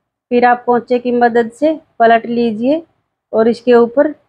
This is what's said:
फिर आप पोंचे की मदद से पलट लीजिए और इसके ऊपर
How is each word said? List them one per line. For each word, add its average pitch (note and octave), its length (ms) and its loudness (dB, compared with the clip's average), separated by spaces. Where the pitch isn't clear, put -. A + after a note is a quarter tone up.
फिर B3 140 0
आप A#3+ 220 2
पोंचे A#3+ 320 -2
की B3 140 -6
मदद A#3+ 400 0
से D#4 200 -2
पलट A3+ 280 2
लीजिए A#3+ 560 -2
और A3 160 2
इसके A#3+ 260 0
ऊपर A#3+ 400 2